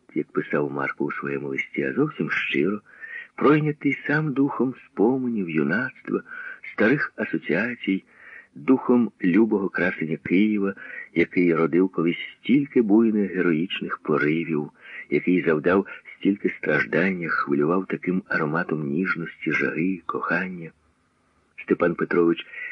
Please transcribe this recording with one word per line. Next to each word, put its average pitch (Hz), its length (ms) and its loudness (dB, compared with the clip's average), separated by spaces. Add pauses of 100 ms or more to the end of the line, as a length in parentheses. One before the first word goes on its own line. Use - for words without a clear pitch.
(160)
як 73 160 -4
писав 73 400 -2
Марко 69 340 -4
у 71 60 -4
своєму 69 360 -6
листі, 69 360 -6
а 67 100 -2
зовсім 120 380 -2
щиро, 87 500 -2 (540)
пройнятий 147 640 2 (100)
сам 156 260 0
духом 131 400 0 (120)
споменів, 117 640 0
юнацтва, 80 720 -2 (500)
старих 131 420 2
асоціацій, 98 880 -2 (520)
духом 123 560 4 (120)
любого 98 460 4
красення 82 480 -2
Києва, 98 560 2 (420)
який 85 400 2
родив 82 340 4
колись - 480 -4
стільки 139 440 2
буйних 107 500 4
героїчних 87 640 0
поривів, 76 720 0 (400)
який 78 340 2
завдав 85 440 2 (320)
стільки 101 300 0
страждання, 82 800 -2
хвилював 76 560 0
таким 90 420 -2
ароматом 78 600 -2
ніжності, 80 640 -4
жаги, 80 540 -2
кохання. 87 640 -6 (920)
Степан 87 320 2
Петрович, 85 500 2 (260)